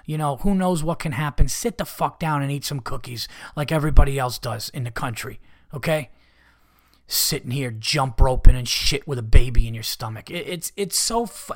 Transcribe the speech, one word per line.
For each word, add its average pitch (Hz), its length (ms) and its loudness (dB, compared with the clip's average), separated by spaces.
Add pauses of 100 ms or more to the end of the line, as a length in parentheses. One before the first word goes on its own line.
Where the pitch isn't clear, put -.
you 156 100 -6
know, 147 200 -2
who 202 180 0
knows 185 280 0
what 156 160 -4
can 160 140 -6
happen. 147 360 2
Sit - 280 -6
the - 80 -6
fuck - 340 -6
down 151 240 -2
and 139 80 -4
eat 143 140 -8
some 143 160 -6
cookies 117 480 -10 (260)
like 147 160 -6
everybody 143 480 4
else 127 200 -6
does 110 320 -10
in 135 140 -8
the 117 60 -10
country. - 480 -8 (340)
Okay? 151 360 -4 (1000)
Sitting - 440 -4
here 127 200 -4
jump 123 500 -2
roping 127 360 8
and 123 100 -4
shit - 400 0
with 135 120 -4
a 117 40 -6
baby 117 460 6
in 113 60 -8
your 113 80 -12
stomach. 110 480 -10
It, 175 180 -8
it's, 170 280 -10
it's 202 220 -4
so 233 280 -2
fu-, - 300 -14